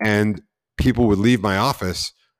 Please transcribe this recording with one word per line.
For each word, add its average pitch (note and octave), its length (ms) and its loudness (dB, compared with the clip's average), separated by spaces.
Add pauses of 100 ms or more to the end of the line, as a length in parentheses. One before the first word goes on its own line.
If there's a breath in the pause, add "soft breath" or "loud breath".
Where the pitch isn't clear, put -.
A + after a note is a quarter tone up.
and G#2+ 420 0 (340)
people A#2+ 300 0
would G2+ 120 2
leave A#2 220 2
my G2 160 0
office. G#2 560 -4 (280)